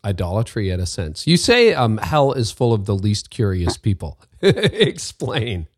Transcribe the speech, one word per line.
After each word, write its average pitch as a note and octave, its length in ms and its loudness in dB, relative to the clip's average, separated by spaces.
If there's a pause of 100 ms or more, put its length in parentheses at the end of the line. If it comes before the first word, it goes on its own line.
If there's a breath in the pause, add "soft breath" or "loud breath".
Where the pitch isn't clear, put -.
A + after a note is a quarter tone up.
idolatry G2 640 -2
in F2+ 80 -2
a F2+ 80 -2
sense. D#2+ 400 -8
You E3 120 4
say, A#3 360 4
um, A#2 220 2
hell C#3 360 2
is A#2 200 -2
full A#2+ 220 2
of G2+ 100 -2
the G2+ 100 0
least G#2 360 -2
curious F#2 480 -2
people. - 420 -4 (100)
<laughs> - 120 -12
Explain. B2 1200 -2 (120)